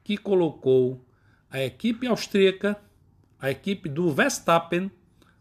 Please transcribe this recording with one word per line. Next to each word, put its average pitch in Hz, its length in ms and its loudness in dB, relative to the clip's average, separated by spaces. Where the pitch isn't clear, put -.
que 208 140 -4
colocou 131 880 0
a 135 120 -6
equipe 226 460 -4
austríaca, 202 720 0
a 135 120 -2
equipe 190 380 -6
do 160 220 0
Verstappen, 175 800 0